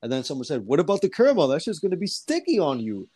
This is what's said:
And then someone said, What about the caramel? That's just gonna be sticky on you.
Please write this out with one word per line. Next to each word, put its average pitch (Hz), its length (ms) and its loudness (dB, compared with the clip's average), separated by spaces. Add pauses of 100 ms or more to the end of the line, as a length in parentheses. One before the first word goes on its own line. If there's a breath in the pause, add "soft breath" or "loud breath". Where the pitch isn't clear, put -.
And 117 100 -6
then 131 120 -2
someone 131 200 -6
said, 120 220 -6
What 135 140 2
about 196 220 2
the 190 80 2
caramel? 226 380 4
That's 139 160 0
just 190 180 -6
gonna 185 140 0
be 185 100 -4
sticky 311 520 -2
on 139 220 0
you. 104 360 -6